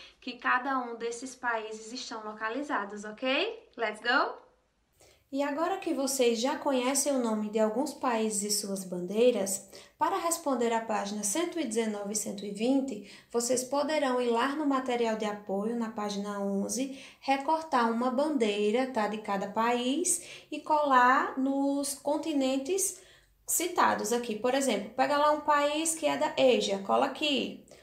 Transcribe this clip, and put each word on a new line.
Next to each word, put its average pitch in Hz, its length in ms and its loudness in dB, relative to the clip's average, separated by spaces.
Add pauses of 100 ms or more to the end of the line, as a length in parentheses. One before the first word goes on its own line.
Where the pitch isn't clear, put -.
(200)
que 247 140 -10
cada 262 460 0
um 233 160 -6
desses 233 380 -8
países 220 600 -6
estão 226 320 -10
localizados, 214 800 -4
ok? 262 720 -4
Let's 214 240 -4
go? 302 480 0 (840)
E 277 120 -2
agora 320 340 -2
que 330 160 -4
vocês 247 480 2
já 269 160 0
conhecem 269 580 2
o 254 40 2
nome 214 320 0
de 220 80 0
alguns 220 340 2
países 220 480 0
e 208 80 -4
suas 196 340 -2
bandeiras, 190 880 2 (260)
para 359 220 2
responder 277 560 0
à 226 80 0
página 208 400 -4
cento 339 380 -2
e 294 60 0
dezenove 214 480 -2
e - 20 -4
cento 202 280 -4
e 208 60 -6
vinte, 226 580 0 (220)
vocês 240 340 0
poderão 285 560 0
ir 240 120 2
lá 254 240 2
no 302 100 -2
material 240 520 2
de 214 80 -2
apoio, 208 500 -4
na 226 160 -4
página 202 480 -4
onze, 208 600 -2 (200)
recortar 277 720 0
uma 240 180 0
bandeira, 233 800 2
tá, 220 200 0
de 214 120 -4
cada 202 280 -4
país 247 1000 -2
e 294 120 -8
colar 277 760 4
nos 277 560 0
continentes 285 1080 0 (460)
citados 226 680 0
aqui. 233 240 -2
Por 247 200 0
exemplo, 233 400 0
pega 277 200 2
lá 294 140 4
um 302 120 2
país 294 520 2
que 294 140 -2
é 277 100 2
da 311 160 0
Ásia, 214 460 4
cola 226 260 2
aqui. 269 600 -2 (140)